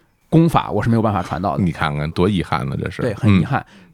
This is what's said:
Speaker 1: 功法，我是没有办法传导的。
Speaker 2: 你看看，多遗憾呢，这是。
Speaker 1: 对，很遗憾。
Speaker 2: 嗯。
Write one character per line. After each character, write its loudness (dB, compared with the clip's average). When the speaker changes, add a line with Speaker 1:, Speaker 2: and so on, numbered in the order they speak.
Speaker 1:
功 4
法， 0
我 -2
是 -2
没 2
有 2
办 2
法 0
传 -8
导 -2
的。 0
Speaker 2:
你 2
看 -2
看， -4
多 2
遗 0
憾 -2
呢， -4
这 -4
是。 -10
Speaker 1:
对， -2
很 4
遗 2
憾。 -2
Speaker 2:
嗯。 -18